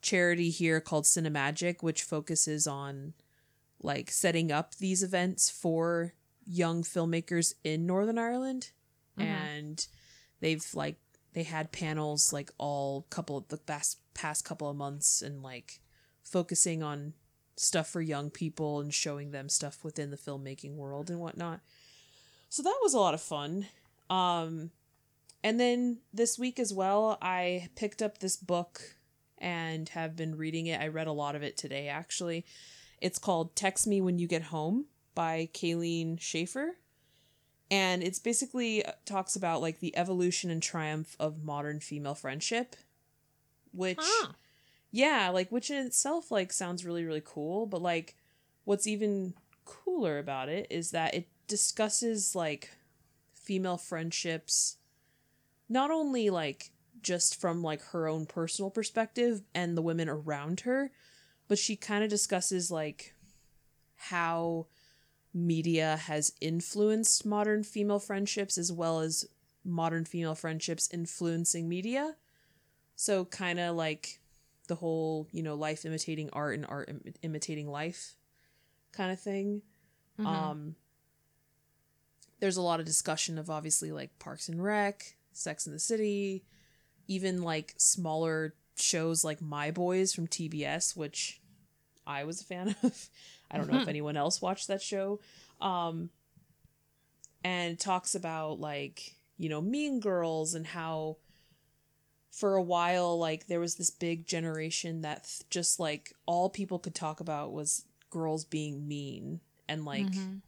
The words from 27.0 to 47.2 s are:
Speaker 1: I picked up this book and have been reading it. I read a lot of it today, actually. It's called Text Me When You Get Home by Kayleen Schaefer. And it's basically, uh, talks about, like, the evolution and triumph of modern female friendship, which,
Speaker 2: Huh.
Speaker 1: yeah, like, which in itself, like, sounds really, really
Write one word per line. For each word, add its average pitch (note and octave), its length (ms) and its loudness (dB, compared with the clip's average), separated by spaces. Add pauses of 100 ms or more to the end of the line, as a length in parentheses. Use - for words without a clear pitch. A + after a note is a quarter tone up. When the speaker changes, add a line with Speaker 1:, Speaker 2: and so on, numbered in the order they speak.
Speaker 1:
I F3+ 540 0
picked G#3 260 -2
up G#3 160 -2
this F#3 180 -2
book - 600 -4 (420)
and E3 520 -2
have D#3+ 260 -4
been D#3+ 220 -2
reading D#3+ 300 -2
it. D#3+ 140 0
I D3+ 60 0
read D#3+ 200 -2
a D#3 60 0
lot D3 220 -2
of D3 80 -4
it C#3+ 120 -6
today, C#3 320 -6
actually. E3 580 -4 (540)
It's - 200 0
called E3+ 360 2
Text F#3+ 320 2
Me G3+ 140 4
When F3+ 180 4
You E3+ 80 0
Get E3 160 2
Home E3 420 0 (300)
by D#3+ 380 0
Kayleen E3+ 680 0
Schaefer. C4+ 580 -2 (920)
And F#3 340 4
it's F#3 160 -2
basically, A#3 640 0
uh, - 60 -6 (140)
talks G3 300 -2
about, E3+ 260 0
like, D#3+ 180 -2
the - 180 -2
evolution F3+ 540 2
and E3 100 -2
triumph D#3 580 -2
of D#3 240 -2
modern D3 360 -4
female D3 360 -6
friendship, D#3 600 -2 (960)
which, F#3 280 -2
Speaker 2:
Huh. F4+ 340 2 (580)
Speaker 1:
yeah, A#3+ 380 4
like, F#3 220 2
which B3 200 0
in C#4 140 0
itself, D4+ 460 0
like, F#3 220 2
sounds F3+ 320 -4
really, E3+ 200 -2
really D#3 200 -2